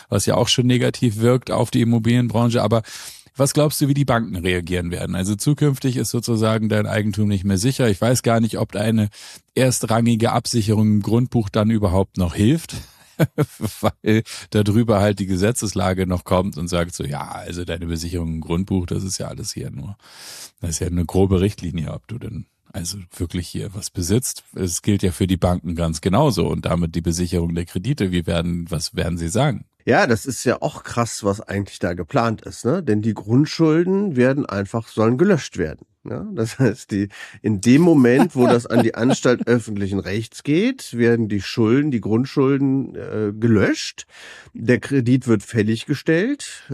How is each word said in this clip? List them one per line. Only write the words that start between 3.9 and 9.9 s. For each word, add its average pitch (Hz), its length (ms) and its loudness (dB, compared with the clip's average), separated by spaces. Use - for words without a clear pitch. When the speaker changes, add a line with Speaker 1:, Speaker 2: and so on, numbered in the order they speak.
Speaker 1:
die 139 100 2
Banken 117 320 0
reagieren 90 560 -2
werden? 92 240 -4
Also 92 180 0
zukünftig 135 640 0
ist 123 140 -2
sozusagen 110 580 0
dein 107 180 2
Eigentum 104 400 0
nicht 101 160 0
mehr 98 160 2
sicher. 123 320 2
Ich 98 100 -2
weiß 120 220 2
gar 117 160 4
nicht, 110 200 0
ob - 180 -4
eine 110 320 2
erstrangige 117 760 2